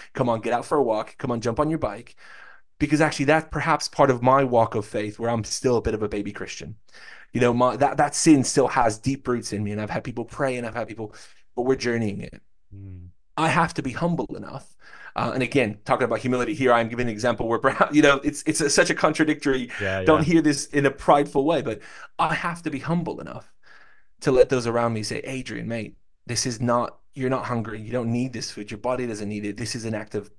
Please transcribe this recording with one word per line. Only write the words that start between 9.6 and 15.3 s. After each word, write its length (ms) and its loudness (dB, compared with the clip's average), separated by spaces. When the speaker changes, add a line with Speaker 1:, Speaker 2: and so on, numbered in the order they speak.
Speaker 1:
me, 100 -4
and 80 -6
I've 100 -6
had 140 -4
people 200 -8
pray 320 -4
and 100 -6
I've 80 -10
had 140 -6
people, 260 -10
but 80 -2
we're 140 2
journeying 460 -2
it. 200 -14
Speaker 2:
Mm. 340 -16
Speaker 1:
I 120 2
have 260 2
to 80 -4
be 100 -6
humble 340 -2
enough. 380 -14
Uh, 180 -2